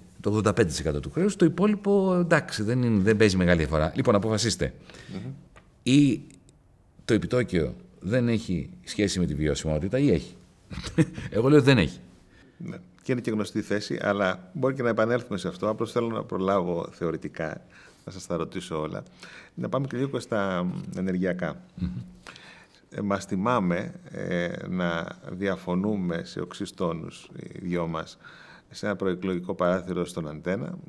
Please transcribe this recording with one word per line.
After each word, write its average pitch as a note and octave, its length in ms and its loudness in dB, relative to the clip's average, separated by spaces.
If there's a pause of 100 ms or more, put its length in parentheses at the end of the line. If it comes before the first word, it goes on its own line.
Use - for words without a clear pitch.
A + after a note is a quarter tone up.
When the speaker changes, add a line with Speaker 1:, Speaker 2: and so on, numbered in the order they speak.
(220)
Speaker 1:
το - 80 0
ογδόντα G#2 240 4
πέντε F#2+ 160 4
τοις C#2+ 100 -4
εκατό D2 200 0
του C#2 120 -6
χρέους, F#3+ 240 0
το F3+ 100 6
υπόλοιπο, G3 760 2
εντάξει, D#3+ 440 2
δεν B2 200 2
είναι, A2+ 200 6
δεν G#2+ 140 6
παίζει G2+ 200 6
μεγάλη F2 200 6
διαφορά. D#2 380 2
Λοιπόν, B2 200 4
αποφασίστε. G#2 580 0 (400)
Speaker 2:
Μμμ. A2 180 -10 (520)
Speaker 1:
Ή C3+ 380 6 (840)
το - 80 2
επιτόκιο F2 640 2 (240)
δεν A#2+ 280 0
έχει G2 420 -2 (140)
σχέση - 360 0
με F2 60 2
τη D2 80 -2
βιωσιμότητα, D#2 640 0
ή C#3+ 120 4
έχει;» - 240 0 (500)
<laughs> - 500 -2
Εγώ A#2 140 4
λέω D3 120 10
δεν B2+ 160 8
έχει. D#2 220 2 (580)
Speaker 2:
Ναι. - 200 -12 (260)
Και - 80 -4
είναι B2 100 0
και A2+ 100 -2
γνωστή G#2+ 300 -2
θέση, G#2 400 -4
αλλά G2 520 0
μπορεί C3+ 220 0
και C3+ 80 -6
να A#2+ 60 2
επανέλθουμε A2+ 480 0
σε F2 100 -6
αυτό. F#2 220 -2
Απλώς A2 220 -4
θέλω A#2 180 0
να G#2+ 140 -4
προλάβω F#2 680 0
θεωρητικά, D#2+ 680 -6 (440)
να G#2 60 -12
σας F#2+ 160 -14
τα F2 100 -4
ρωτήσω D#2+ 440 -6
όλα. E2 220 -8 (500)
Να A#2 160 -6
πάμε C3+ 180 -2
και A#2+ 100 -8
λίγο C3 220 -4
στα F#2+ 460 -2 (320)
ενεργειακά. F2+ 640 -2 (140)
Speaker 1:
Μμμ. F2+ 140 -4 (1000)
Speaker 2:
Ε, A2+ 120 -8
μας G2 240 -2
θυμάμαι, G2 680 0 (180)
ε, F2 400 -4 (180)
να F2 380 -2 (240)
διαφωνούμε F2+ 960 -2
σε - 140 -10
οξύς F2+ 340 -8
τόνους E2+ 560 -6 (100)
οι - 220 -14
δυο F2 260 -2
μας D#2+ 300 -8 (520)
σε - 160 -10
ένα G2+ 100 0
προεκλογικό F#2 600 -2
παράθυρο F2+ 500 0
στον E2+ 220 -8
Αντένα, F2+ 500 -6 (120)